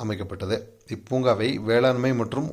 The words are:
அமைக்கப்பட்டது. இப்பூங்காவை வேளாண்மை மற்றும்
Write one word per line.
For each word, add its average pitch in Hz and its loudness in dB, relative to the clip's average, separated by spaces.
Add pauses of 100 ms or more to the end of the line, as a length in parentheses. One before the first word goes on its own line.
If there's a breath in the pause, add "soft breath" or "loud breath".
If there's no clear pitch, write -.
அமைக்கப்பட்டது. 101 -4 (360)
இப்பூங்காவை 123 0 (180)
வேளாண்மை 123 4
மற்றும் 120 -2